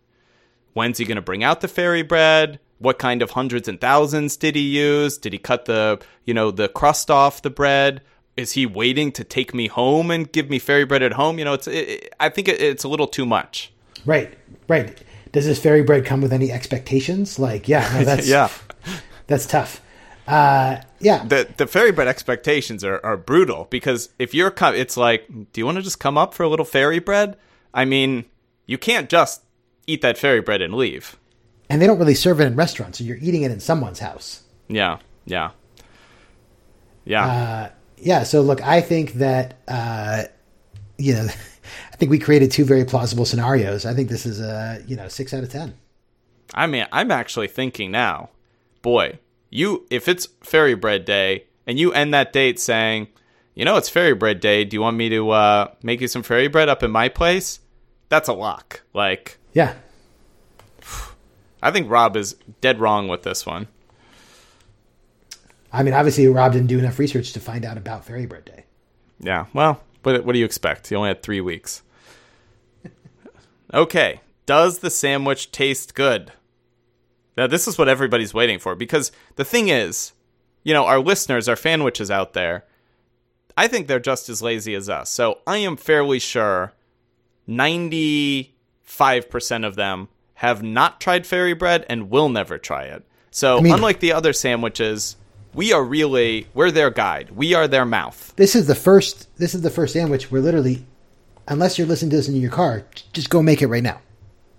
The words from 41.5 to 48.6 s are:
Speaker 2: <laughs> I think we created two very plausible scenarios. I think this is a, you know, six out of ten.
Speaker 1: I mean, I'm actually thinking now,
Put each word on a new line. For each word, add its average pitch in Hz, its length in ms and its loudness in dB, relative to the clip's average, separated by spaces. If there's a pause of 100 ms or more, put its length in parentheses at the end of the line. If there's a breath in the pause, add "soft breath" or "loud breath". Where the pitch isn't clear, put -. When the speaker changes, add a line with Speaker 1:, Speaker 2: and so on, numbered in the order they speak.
Speaker 2:
<laughs> - 340 -20
I - 40 -20
think 139 140 2
we 151 80 4
created 135 320 6
two 151 140 2
very 131 200 4
plausible 120 400 -2
scenarios. 117 600 0
I 117 80 -4
think 127 160 -2
this 113 160 -8
is 110 160 -8
a, 110 460 -10
you 127 80 -8
know, 95 120 -12
six 131 260 -12
out 131 100 -8
of 123 60 -10
ten. 139 260 -12 (800)
Speaker 1:
I 156 140 -2
mean, 135 240 -2
I'm 208 200 -2
actually 117 360 -4
thinking 117 440 -6
now, 101 380 -2 (520)